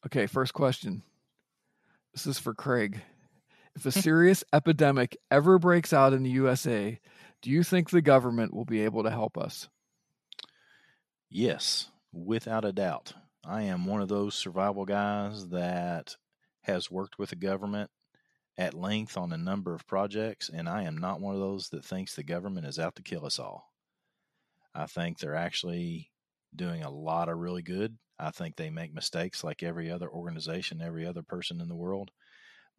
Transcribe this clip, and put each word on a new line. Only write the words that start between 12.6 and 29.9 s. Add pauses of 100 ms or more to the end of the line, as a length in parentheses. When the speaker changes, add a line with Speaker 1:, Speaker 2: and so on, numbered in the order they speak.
Speaker 2:
a
doubt. (340)
I
am
one
of
those
survival
guys
that (460)
has
worked
with
the
government (680)
at
length
on
a
number
of
projects,
and
I
am
not
one
of
those
that
thinks
the
government
is
out
to
kill
us
all. (1000)
I
think
they're
actually (460)
doing
a
lot
of
really
good. (220)
I
think
they
make
mistakes
like
every